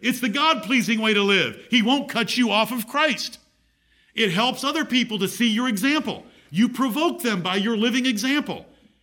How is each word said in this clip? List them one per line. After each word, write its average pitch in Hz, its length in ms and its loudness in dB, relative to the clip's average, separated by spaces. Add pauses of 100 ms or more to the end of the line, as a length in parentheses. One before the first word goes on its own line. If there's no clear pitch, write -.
It's 254 180 0
the 254 100 -2
God-pleasing 233 680 0
way 220 140 2
to 202 80 2
live. 185 480 0
He 247 120 4
won't 269 280 0
cut - 280 -2
you 247 120 2
off 214 220 2
of 240 160 -6
Christ. 285 500 -2 (800)
It 214 160 2
helps 240 320 0
other 294 220 -2
people 233 340 0
to 190 80 2
see 220 200 0
your 226 200 0
example. 233 580 -2 (240)
You 208 200 2
provoke 269 520 0
them 330 200 -2
by 185 160 -2
your 214 200 0
living 240 280 0
example. 262 600 -2 (380)